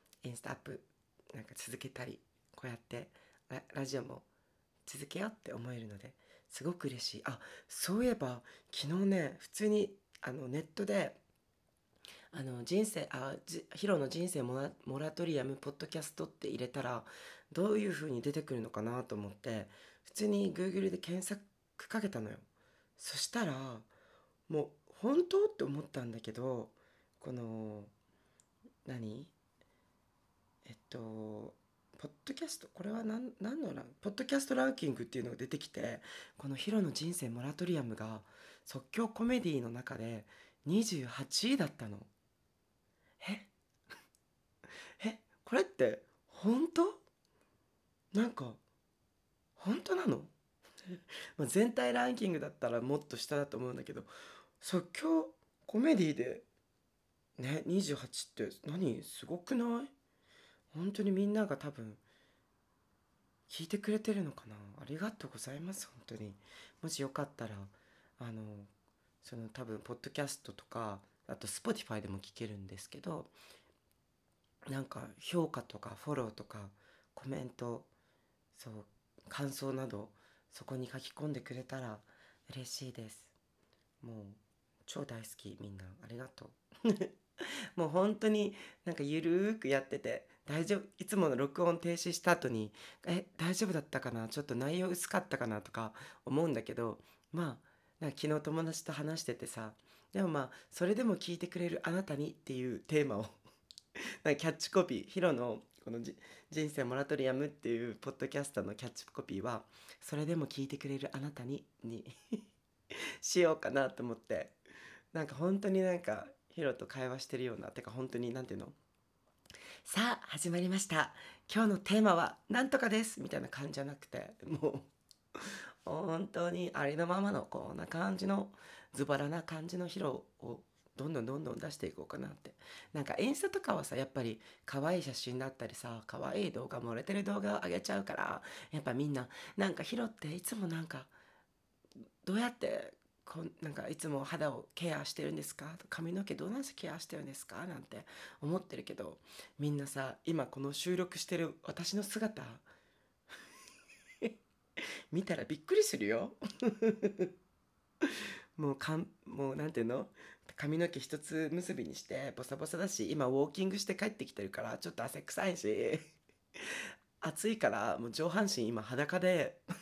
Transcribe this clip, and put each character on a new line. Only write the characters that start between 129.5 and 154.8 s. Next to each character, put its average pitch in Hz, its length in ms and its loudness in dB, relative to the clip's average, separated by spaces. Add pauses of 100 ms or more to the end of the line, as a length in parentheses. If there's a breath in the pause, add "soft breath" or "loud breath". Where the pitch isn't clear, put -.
じ 180 100 -4
の 180 100 -2
ヒ 180 120 -6
ロ 147 260 -2 (140)
を 120 240 -8 (320)
ど 139 140 -4
ん 165 40 -2
ど 131 80 0
ん 113 40 -2
ど 135 120 -2
ん 156 60 -4
ど 131 100 -4
ん - 40 -6
出 - 140 -6
し - 60 -10
て 92 100 -4
い 78 40 -4
こ 78 120 -10
う - 20 -10
か - 120 -8
な 64 100 -6
っ - 80 -10
て。 - 180 -18 (400 loud breath)
な 147 80 -2
ん - 20 -2
か - 160 -2
イ 208 80 4
ン 285 80 4
ス - 60 -4
タ 381 80 2
と 381 100 -2
か - 160 2
は 151 80 0
さ、 - 140 -6
や 135 80 0
っ - 40 -2
ぱ 131 140 -2
り 113 160 -2 (260 loud breath)
可 139 200 0
愛 180 140 4
い 175 40 -2
写 127 100 -6
真 127 260 -4
だ 135 80 -4
っ 131 80 -8
た 117 120 -6
り - 80 -12
さ、 117 320 -8
可 127 180 -6
愛 185 240 0
い - 20 -4
動 - 160 -6
画、 - 120 -6
盛 117 160 -2
れ 120 80 -4
て 196 100 -2
る 202 120 2
動 202 160 0
画 202 160 2
を - 60 -6
上 185 60 -2
げ 175 120 0
ち - 100 -4
ゃ 202 80 2
う 196 60 -2
か 202 80 -4
ら、 - 280 -2 (300 loud breath)
や 151 80 -2
っ - 40 -4
ぱ 123 100 0
み 143 140 2
ん 147 60 2
な、 123 140 -2 (300 loud breath)
「な 196 100 4
ん 180 60 0
か - 100 -4
ヒ - 140 -4
ロ 233 80 0
っ 220 80 -6
て 151 200 -6
い 185 80 -6
つ - 140 -4
も 196 120 -2
な 165 140 -2
ん 165 40 -6
か、 143 200 -10 (1200 loud breath)
ど 185 120 0
う 220 40 4
や 240 80 4
っ 240 80 -4
て - 380 -2 (300)
こ - 200 -8
ん-、 165 80 -6 (100)
な 160 80 -6
ん 143 40 -8
か 143 140 -6
い 156 80 -4
つ 160 140 -4
も 135 160 0
肌 151 260 0
を 113 240 -8
ケ 165 180 -2
ア 147 120 -2
し - 80 -4
て 151 100 -4
る 151 80 -2
ん 156 60 -2
で 147 60 -4
す - 120 -8
か？ 160 220 -10 (120)
髪 165 220 -4
の 190 140 -2
毛 196 100 -4
ど 147 120 -4
う - 20 -2
な 247 100 -2
ん 269 60 -2
し - 40 -10
て - 40 -12
ケ - 160 -8
ア 156 100 -8
し - 60 -10
て - 100 -10
る 147 80 -8
ん - 20 -10
で 139 80 -10
す - 140 -12
か？」 - 200 -8
な 165 100 -8
ん 139 60 -12
て - 220 -12 (360 loud breath)
思 156 160 2
っ 190 40 -4
て - 140 -10
る - 80 -6
け - 100 -8
ど、 80 260 -8 (380 loud breath)
み 147 120 2
ん 147 80 2
な 139 100 -4
さ、 135 380 -4
今 160 220 2
こ - 120 -10
の 139 140 -2
収 180 240 0
録 180 200 -2
し - 80 -2
て 175 120 0
る 165 260 0
私 170 300 -4
の 202 100 2
姿、 214 400 -2 (1800 loud breath)
<laughs> - 160 0 (720 loud breath)